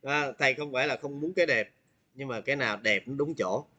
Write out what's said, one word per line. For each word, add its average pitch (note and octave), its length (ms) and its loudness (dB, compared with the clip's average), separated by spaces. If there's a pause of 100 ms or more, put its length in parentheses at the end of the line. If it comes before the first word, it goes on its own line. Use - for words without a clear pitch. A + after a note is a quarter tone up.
À, C#3 360 0
thầy C3 160 4
không D3 180 -6
phải B2+ 140 2
là C3+ 100 0
không C#3+ 240 -8
muốn D#3+ 140 -4
cái F3 120 6
đẹp, A#2 280 0 (400)
nhưng C3+ 140 -10
mà A#2 120 -4
cái C3 160 -2
nào A#2 200 0
đẹp G#2+ 320 2
nó C3+ 60 -4
đúng D3 240 0
chỗ. G#2 280 0 (120)